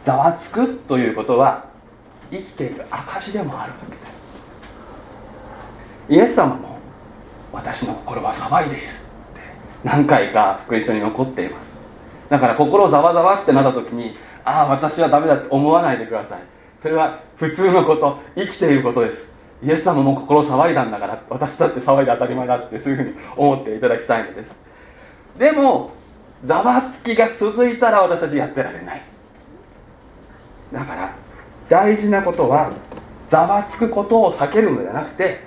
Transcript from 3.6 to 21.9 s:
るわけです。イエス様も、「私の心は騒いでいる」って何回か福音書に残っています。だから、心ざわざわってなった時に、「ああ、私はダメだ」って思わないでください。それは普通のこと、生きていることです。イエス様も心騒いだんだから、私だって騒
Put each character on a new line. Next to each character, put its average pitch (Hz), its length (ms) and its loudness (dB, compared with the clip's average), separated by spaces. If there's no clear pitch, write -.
る 131 60 -14
わ - 60 -18
け - 80 -18
で - 100 -20
す。 - 80 -20
イ 147 100 6
エ 226 80 6
ス - 80 -4
様 151 220 2
も、 - 220 -14
「私 - 340 -10
の - 80 -8
心 - 280 -10
は - 120 -4
騒 143 320 0
い 139 40 -6
で 131 60 -8
い - 40 -10
る」 - 40 -12
っ - 40 -14
て - 20 -14
何 135 200 4
回 131 260 4
か 101 360 2
福 117 80 -2
音 107 80 0
書 120 100 -2
に 104 80 -2
残 107 220 -4
っ 131 80 0
て 87 140 -6
い - 60 -8
ま - 120 -14
す。 - 100 -18
だ 143 100 2
か 127 100 2
ら、 113 60 0
心 165 340 4
ざ 147 120 6
わ 170 120 4
ざ 165 100 2
わ 196 180 4
っ - 40 -14
て 151 80 4
な 131 80 6
っ 135 40 4
た 127 80 2
時 - 180 -6
に、 117 260 -10
「あ 131 180 0
あ、 143 40 4
私 143 320 -2
は 160 100 2
ダ 147 120 4
メ 160 80 0
だ」 139 80 4
っ - 60 -8
て - 80 -12
思 143 200 2
わ 170 120 6
な 143 100 0
い 117 60 -4
で 110 80 -8
く 113 80 -8
だ 104 120 -6
さ 104 80 -14
い。 87 40 -14
そ 156 60 -4
れ 160 60 -2
は 156 260 -2
普 156 180 -4
通 185 160 2
の - 140 4
こ 156 100 4
と、 143 240 0
生 185 140 -6
き - 100 -14
て 156 140 2
い - 20 6
る 127 80 2
こ 120 100 0
と 120 100 0
で 113 120 -2
す。 - 180 -18
イ 139 80 -2
エ 160 60 4
ス 156 80 -6
様 156 180 2
も 139 120 4
心 147 280 2
騒 147 300 2
い - 20 -2
だ 135 80 2
ん 113 80 -4
だ 107 80 -8
か 101 80 -6
ら、 107 120 -8
私 139 280 -6
だ - 120 2
っ - 20 0
て 127 100 -8
騒 139 220 2